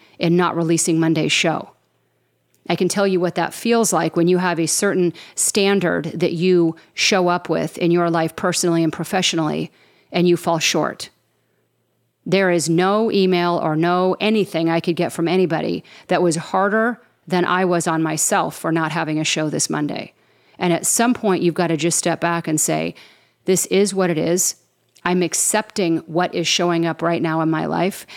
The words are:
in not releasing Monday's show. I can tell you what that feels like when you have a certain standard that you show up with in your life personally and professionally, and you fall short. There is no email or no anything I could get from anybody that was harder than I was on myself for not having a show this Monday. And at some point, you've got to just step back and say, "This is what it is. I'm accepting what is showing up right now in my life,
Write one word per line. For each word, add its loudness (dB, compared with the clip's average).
in 2
not 2
releasing 0
Monday's 2
show. -2
I 0
can 0
tell 0
you 0
what -2
that -4
feels 0
like 0
when 2
you 4
have 0
a 0
certain 0
standard 0
that -2
you 2
show 0
up -2
with -4
in 2
your 2
life -2
personally 0
and 0
professionally, -2
and 2
you 4
fall 0
short. -2
There 2
is 0
no 2
email 2
or 0
no 2
anything 0
I 2
could -2
get -2
from -2
anybody 0
that 2
was 2
harder 0
than 2
I 2
was 0
on 0
myself -2
for -4
not -2
having -2
a -2
show -2
this -2
Monday. -6
And 0
at 0
some 2
point, 0
you've 2
got 0
to 0
just 0
step -2
back -2
and 0
say, -2
"This 0
is 2
what 0
it 0
is. 0
I'm 0
accepting -2
what -2
is -2
showing 0
up -4
right 0
now 0
in 0
my -2
life, -4